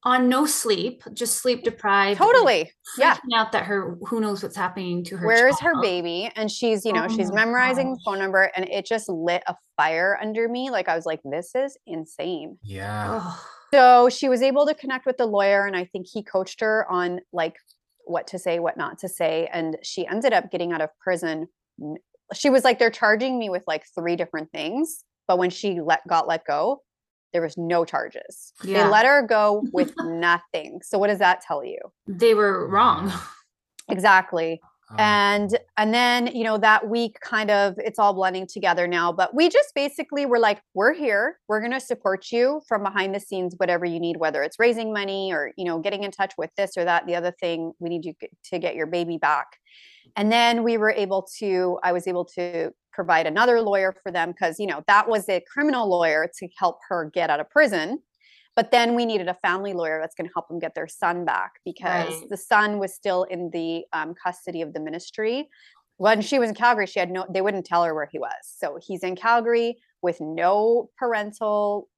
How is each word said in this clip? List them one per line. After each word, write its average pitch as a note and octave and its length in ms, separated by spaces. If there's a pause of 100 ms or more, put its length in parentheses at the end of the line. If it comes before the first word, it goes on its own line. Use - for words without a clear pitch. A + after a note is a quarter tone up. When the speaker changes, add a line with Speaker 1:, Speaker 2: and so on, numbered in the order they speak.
Speaker 1:
on B3 240
no C4+ 180
sleep, A3 560 (120)
just A#3 240
sleep B3 260
deprived. G3+ 540
Speaker 2:
Totally. D#4+ 520 (280)
Yeah. D4 160
Speaker 1:
Freaking A#3+ 220
out A3 160
that G3+ 120
her, F3+ 320 (100)
who A3+ 140
knows G#3 220
what's - 140
happening F3+ 480
to G3 120
her F3 100
Speaker 2:
Where A#3 220
is C#4 120
her E4+ 120
Speaker 1:
child. D4+ 100
Speaker 2:
baby? F3+ 540
And G#3+ 140
she's, A3 340
you A3 80
know, E3+ 120
Speaker 1:
Oh - 40
Speaker 2:
she's G3+ 220
Speaker 1:
my G3 140
Speaker 2:
memorizing B3+ 500
Speaker 1:
gosh. B3+ 100
Speaker 2:
phone G3 140
number, F#3+ 360
and F#3 140
it G3 160
just A3 240
lit F3 380
a F3 100 (200)
fire E3 440
under A3 280
me. B3 220
Like, A3 180
I E3 60
was E3 120
like, D#3+ 180
"This D3 300
is C#4 320
insane." D#3+ 760
Speaker 3:
Yeah. G3+ 600
Speaker 1:
Ugh. F3 180 (320)
Speaker 2:
So B3 380
she C4 180
was B3 140
able C4+ 240
to D4+ 80
connect C4 320
with B3+ 100
the A#3+ 100
lawyer, G3+ 400
and G3 100
I F3+ 100
think F3+ 200
he G#3+ 160
coached F#3+ 380
her A3 300
on, F3+ 300 (120)
like, E3+ 240 (480)
what E3+ 240
to F#3 100
say, E3+ 220
what E3+ 160
not - 220
to F#3 100
say. D#3+ 440
And D#3+ 300
she - 240
ended A3+ 280
up G#3 160
getting F3 220
out D#3+ 100
of D#3 160
prison. E3+ 500 (840)
She - 160
was C4 120
like, B3+ 160
"They're A3+ 120
charging A3+ 480
me A3 100
with, F3+ 180
like, D#3 280
three F3 220
different D#3+ 360
things." A3+ 520 (220)
But F3+ 120
when F3+ 100
she F3+ 320
let, D#3+ 260
got E3 220
let E3 160
go, F3 380 (500)
there E3+ 100
was D#3 160
no E3+ 260
charges. - 680 (100)
They F#3+ 100
Speaker 1:
Yeah. G3+ 180
Speaker 2:
let A3 160
her C#4+ 160
go G#3+ 500
with - 240
Speaker 1:
<laughs> - 20
Speaker 2:
nothing. E3+ 840
So - 160
what G3+ 100
does G3+ 100
that F3+ 220
tell D3 240
you? - 160 (260)
Speaker 1:
They G#3+ 280
were G3 340
wrong. G3 400
Speaker 3:
Yeah. F3 120 (680)
Speaker 2:
Exactly. F#3 720 (300)
Speaker 3:
Oh. - 80
Speaker 2:
And, G#3 600 (180)
and G#3+ 160
then, A#3+ 360
you A#3 160
know, A3 140
that G#3+ 300
week A#3 320
kind G#3+ 300
of, G3+ 280
it's A3 200
all G3+ 140
blending F#3 340
together F3+ 400
now, F3 260
but F#3 220
we D#4+ 140
just C5+ 260
basically C#4+ 520
were A#3+ 120
like, G#3 240 (120)
"We're G#3+ 180
here. C4+ 560
We're G#3+ 120
gonna A#3+ 200
support F#3+ 500
you B3+ 380
from G#3 160
behind G3 300
the G3+ 40
scenes, F#3 380
whatever F3 280
you E3+ 140
need, E3+ 200
whether D#3 240
it's D#3 180
raising A3+ 320
money G3 400
or, D3 240
you F#3+ 80
know, E3 160
getting G3+ 240
in G3 80
touch F#3+ 260
with E3 180
this G3 200
or F3 80
that, E3+ 220
the F3 100
other F3 160
thing, E3+ 480
we F3 80
need F3 160
you E3 160
g-, - 80 (160)
to F3+ 160
get E3 160
your D#3+ 100
baby E3+ 320
back." D3 400 (580)
And G#3 140
then A#3 320
we A#3 140
were G#3+ 160
able F#3+ 340 (120)
to, F#3 440
I F3+ 100
was F3+ 140
able F3+ 200
to F3 460 (220)
provide E3+ 320
another A#3 340
lawyer G3 320 (100)
for F#3+ 100
them F3 200
'cause, E3 260
you G#3 80
know, D3+ 200
that G#3 220
was G#3+ 200
a F3+ 120 (120)
criminal C4+ 360
lawyer E3+ 500
to F3+ 180
help F3 220 (100)
her E3 240
get E3+ 180
out D3+ 100
of D3+ 100
prison. G#3 520 (540)
But A3+ 140
then A#3+ 240
we A#3+ 100
needed G#3 240
a F3+ 60
family F#3+ 380
lawyer D#3+ 280
that's D#3+ 140
gonna E3+ 180
help - 160
them E3+ 120
get D#3+ 160
their D#3+ 100
son F3 380
back C3 300 (100)
because F3 560
Speaker 1:
Right. - 100
Speaker 2:
the G3+ 60
son G#3 420
was G3 160
still F#3 300
in F3 260
the, E3 420
um, D#3+ 220
custody F3 480
of D#3 100
the E3 80
ministry. G#3+ 680 (460)
When G#3 260
she C4 160
was A3+ 120
in G#3 40
Calgary, A3+ 320
she G3 140
had F3+ 100
no, F#3 180
they F#3 120
wouldn't G3 260
tell F3 180
her D#3+ 100
where D3+ 120
he D3+ 120
was. A#2+ 140 (120)
So - 360
he's F#3 220
in F#3 140
Calgary A#3 640 (200)
with F3 180
no G3+ 800
parental G#3 1000